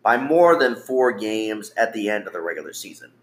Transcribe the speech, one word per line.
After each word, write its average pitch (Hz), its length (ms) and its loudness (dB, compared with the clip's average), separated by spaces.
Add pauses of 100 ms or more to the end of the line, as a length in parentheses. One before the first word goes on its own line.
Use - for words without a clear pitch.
by 117 160 4
more 165 400 4
than 123 160 2
four 127 380 0
games 107 640 -6
at 113 180 0
the 104 160 -4
end 104 180 -2
of 90 60 -16
the 87 60 -8
regular 80 320 -8
season. - 400 -18 (120)